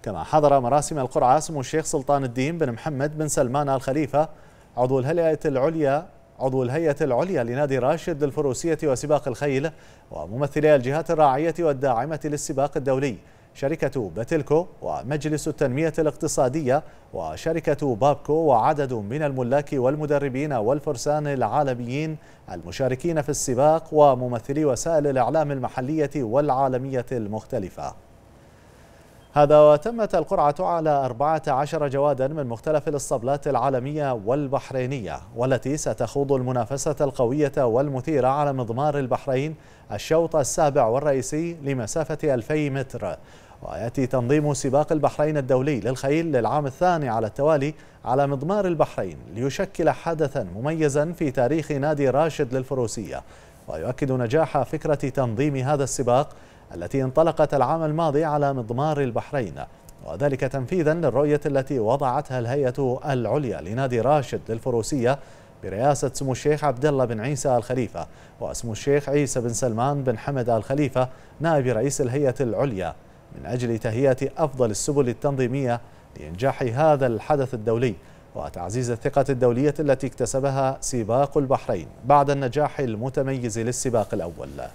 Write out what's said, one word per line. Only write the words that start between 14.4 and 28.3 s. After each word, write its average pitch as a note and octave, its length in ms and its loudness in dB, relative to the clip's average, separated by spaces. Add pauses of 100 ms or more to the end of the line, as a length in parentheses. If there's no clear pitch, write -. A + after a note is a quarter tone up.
ومجلس D3 680 -4
التنمية D3 520 0
الاقتصادية D3 840 0 (300)
وشركة C#3+ 800 -2
بابكو، C#3+ 380 2
وعدد C#3+ 600 4
من A#2 300 -4
الملاك C3+ 500 0
والمدربين C#3+ 800 0
والفرسان D3 720 0
العالميين C3 920 -2 (340)
المشاركين B2+ 680 -2
في - 80 -4
السباق، D3 600 2
وممثلي C3+ 760 4
وسائل D3 420 2
الإعلام C#3+ 440 2
المحلية C#3 640 -2
والعالمية C3 960 0
المختلفة. G#2 840 -6 (1400)